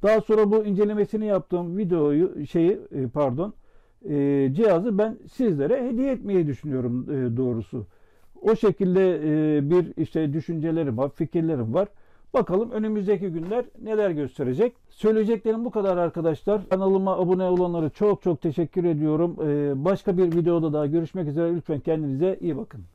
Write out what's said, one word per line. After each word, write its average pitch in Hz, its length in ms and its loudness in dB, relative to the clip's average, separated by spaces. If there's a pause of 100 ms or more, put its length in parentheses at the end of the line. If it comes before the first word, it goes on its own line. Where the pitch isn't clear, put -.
Daha 214 180 4
sonra 214 300 4
bu 214 140 4
incelemesini 208 600 0
yaptığım 180 520 -2
videoyu, 160 680 0
şeyi, 170 340 2 (120)
e, 131 160 -4
pardon, 147 460 -2 (560)
e, 139 440 2
cihazı 196 440 2
ben 214 200 0 (140)
sizlere 226 560 0
hediye 254 240 -2
etmeyi 190 360 0
düşünüyorum, 127 640 -4
e, 127 280 -2
doğrusu. 123 480 -4 (560)
O 214 140 2
şekilde, 185 680 2
e, 151 460 2
bir 175 280 2
işte 160 360 -2
düşüncelerim 160 640 -2
var, 139 120 0
fikirlerim 156 640 -2
var. 190 140 0 (480)
Bakalım 220 360 0
önümüzdeki 208 580 -2
günler 180 360 -4 (160)
neler 214 280 0
gösterecek. 147 640 -2 (160)
Söyleyeceklerim 220 760 0
bu 226 60 -6
kadar 196 260 0
arkadaşlar. 170 720 -2
Kanalıma 190 480 2
abone 185 260 2
olanlara 175 460 0
çok 208 320 0
çok 170 200 0
teşekkür 170 420 -2
ediyorum. 156 600 0
Ee, 143 420 0
başka 190 320 0
bir 175 180 2
videoda 165 380 2
daha 151 120 0
görüşmek 165 420 -2
üzere. 170 280 0
Lütfen 151 240 -4
kendinize 160 640 -2
iyi 160 160 -2
bakın. 143 240 -12 (140)